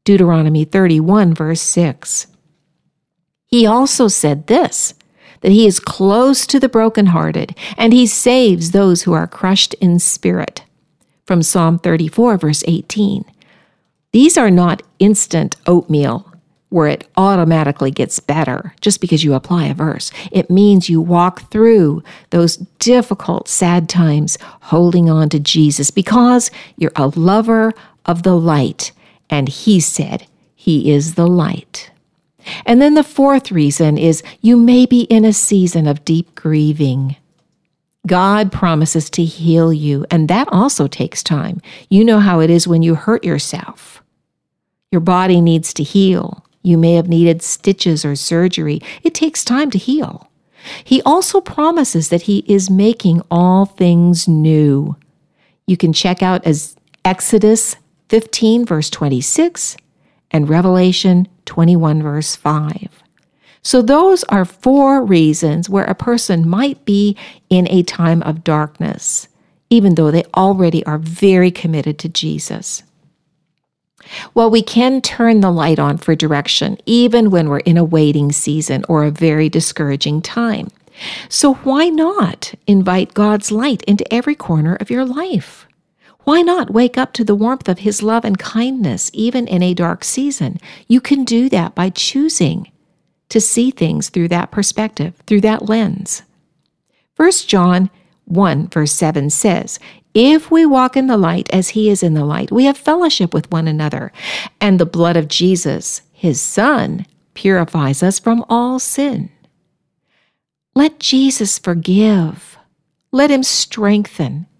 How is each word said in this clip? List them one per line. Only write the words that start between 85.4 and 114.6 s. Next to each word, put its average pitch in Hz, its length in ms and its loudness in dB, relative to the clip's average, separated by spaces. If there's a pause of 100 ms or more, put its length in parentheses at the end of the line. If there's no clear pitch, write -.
Why 320 160 2
not 349 300 0
wake 240 260 0
up 262 160 -4
to 240 100 -4
the 208 100 0
warmth 233 360 -2
of 175 100 -2
his 208 240 -4
love 226 220 -2
and 202 120 -2
kindness, 226 760 -4
even 240 340 -4
in 180 160 0
a 180 100 0
dark 175 300 -4
season? 254 560 -6 (300)
You 247 100 4
can 277 240 -2
do 240 240 0
that 170 260 -2
by 180 160 -2
choosing 185 800 -4 (600)
to 226 100 0
see 240 320 0
things 156 380 -4
through 170 180 -2
that 170 240 -4
perspective, 202 640 -6 (100)
through 208 160 2
that 214 260 0
lens. 214 540 -4 (920)
First 359 320 0
John 185 420 2 (360)
one, 165 420 0
verse 151 240 -2
seven 147 380 -2
says, - 500 -2 (340)
"If 285 380 2
we 320 160 4
walk 254 280 2
in 269 120 0
the 240 100 2
light 175 340 0
as 190 180 0
he 214 200 0
is 196 140 0
in 170 100 2
the 151 120 0
light, - 260 -4
we 254 140 2
have 277 120 0
fellowship 311 560 -2
with 151 180 -4
one 165 160 -2
another, 151 440 -6 (500)
and 196 180 2
the 170 60 2
blood 170 320 0
of 151 100 -2
Jesus, - 840 -2
his 160 280 -4
son, 220 680 -2 (260)
purifies 165 720 -2
us 190 160 0
from 233 300 -2
all 240 280 -2
sin." 262 520 -6 (1500)
Let 311 240 0
Jesus 262 580 -2
forgive. 180 1000 -2 (540)
Let 285 200 2
him 269 120 0
strengthen, 202 1000 -4 (140)